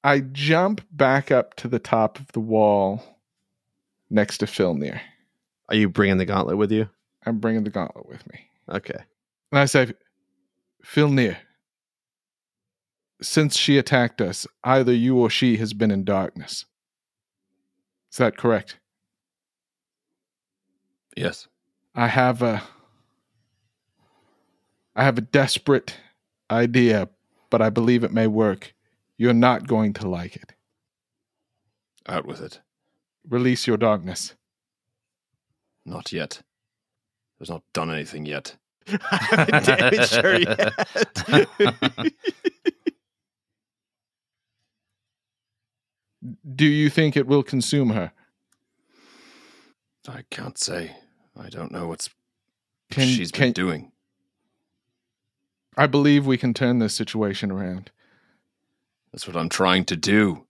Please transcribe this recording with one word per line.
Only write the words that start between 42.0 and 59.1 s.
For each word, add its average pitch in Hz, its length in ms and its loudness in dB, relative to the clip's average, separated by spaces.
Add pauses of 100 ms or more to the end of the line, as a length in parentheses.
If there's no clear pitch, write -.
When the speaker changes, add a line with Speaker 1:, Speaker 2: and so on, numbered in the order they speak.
Speaker 2:
<laughs> - 40 -20 (4000)
Speaker 1:
Do 147 100 2
you 147 260 4
think 151 260 2
it 139 100 2
will 139 160 4
consume 135 480 0
her? 95 220 -4 (2000)
Speaker 3:
I - 220 -16
can't - 280 -14
say. 85 380 -8 (420)
I - 100 -18
don't 85 240 -14
know 85 160 -10
what's 82 200 -10 (840)
Speaker 1:
Can, 131 180 0
Speaker 3:
she's 107 220 -2
been - 100 -8
Speaker 1:
can 123 120 2
Speaker 3:
doing. 90 400 -4 (1800)
Speaker 1:
I 143 100 4
believe 143 400 4
we 131 120 2
can 120 160 0
turn 123 240 0
this 107 160 0
situation 107 560 -4
around. 92 400 -8 (1200)